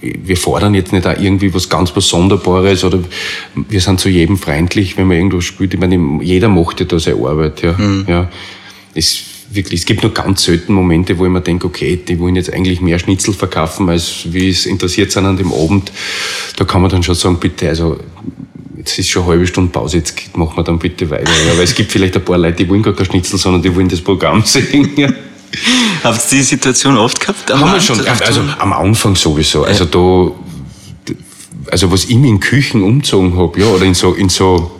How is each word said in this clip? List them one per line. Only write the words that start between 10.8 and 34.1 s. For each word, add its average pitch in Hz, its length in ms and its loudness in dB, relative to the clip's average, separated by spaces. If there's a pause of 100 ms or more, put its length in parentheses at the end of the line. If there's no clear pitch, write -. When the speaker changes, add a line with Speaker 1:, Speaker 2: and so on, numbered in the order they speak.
Speaker 1:
wo 92 80 0
ich 90 60 2
mir 90 100 0
denke, 87 260 -2
okay, 76 300 -4 (100)
die 87 120 -2
wollen 90 180 0
jetzt 87 140 -4
eigentlich 92 300 -2
mehr 87 180 2
Schnitzel 95 340 0
verkaufen, 87 560 -2
als 85 420 -2
wie 92 180 0
es 90 160 0
interessiert 95 460 -2
sind 95 140 0
an 95 120 2
dem 90 160 0
Abend. 82 380 0 (640)
Da - 80 0
kann - 180 2
man 92 80 4
dann 92 140 2
schon 90 120 0
sagen, 90 240 0
bitte, 85 280 -2
also 80 300 0 (800)
jetzt - 200 -8
ist 92 120 -4
schon 92 140 0
eine 87 100 2
halbe 85 140 4
Stunde 90 240 0
Pause, 76 260 -2
jetzt - 400 -6
machen 80 200 -2
wir 85 60 -2
dann 85 160 -2
bitte 85 300 -4
weiter. 67 200 -2 (180)
Ja, 85 100 2
weil 90 80 4
es 90 100 0
gibt 104 160 -2
vielleicht 95 240 2
ein 92 100 0
paar 90 120 2
Leute, 85 260 2
die 87 60 -2
wollen 101 120 4
gar 82 140 2
kein 98 100 -2
Schnitzel, - 320 -2
sondern 92 240 2
die 87 140 2
wollen 92 140 2
das 90 120 -2
Programm 82 400 2
<laughs> - 40 2
sehen. - 500 2
Ja. 143 140 2 (920)
Speaker 2:
Habt 117 280 0
ihr 135 80 4
die 139 40 2
Situation 131 540 2
oft 113 240 2
gehabt? - 300 -6
Am 135 100 2
Speaker 1:
Haben 151 60 4
wir 185 80 2
Speaker 2:
Abend 180 80 2
Speaker 1:
schon. 165 180 0
Speaker 2:
oft 127 260 0
Speaker 1:
Also - 140 0
Speaker 2:
schon? 147 180 -2
Speaker 1:
am - 140 0
Anfang 101 420 2
sowieso. 76 460 0
Speaker 2:
Ja. - 80 0
Speaker 1:
Also 98 160 2
da, 87 1300 -2 (580)
also 90 200 2
was 90 140 0
ich 123 120 0
mir 139 100 6
in 104 140 4
Küchen 120 420 0
umgezogen 98 540 2
hab, 87 200 0
ja, 95 100 2
oder 95 180 4
in 95 80 4
so, 90 200 2